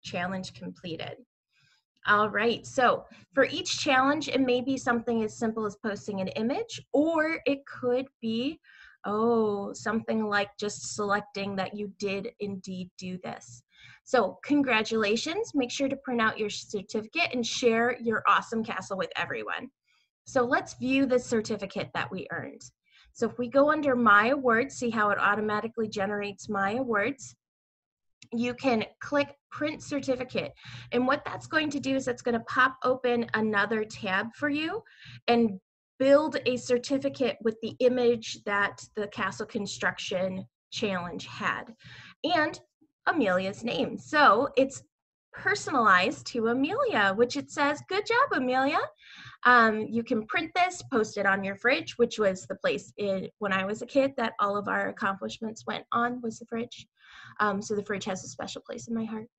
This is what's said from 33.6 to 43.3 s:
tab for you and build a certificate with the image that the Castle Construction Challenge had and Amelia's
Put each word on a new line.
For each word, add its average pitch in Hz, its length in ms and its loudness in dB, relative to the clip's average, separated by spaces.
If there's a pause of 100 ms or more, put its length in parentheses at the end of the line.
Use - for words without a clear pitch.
tab 208 520 -4
for 294 140 -2
you 320 340 -4 (440)
and 233 320 4 (380)
build 277 480 6
a 247 100 2
certificate 262 840 -2
with 220 220 0
the 220 160 -6
image 247 680 2
that 202 340 0 (160)
the 208 120 -4
Castle 202 400 -6
Construction 190 1000 -4 (260)
Challenge 180 540 -4
had 151 480 -4 (500)
and 311 360 0 (480)
Amelia's 202 560 0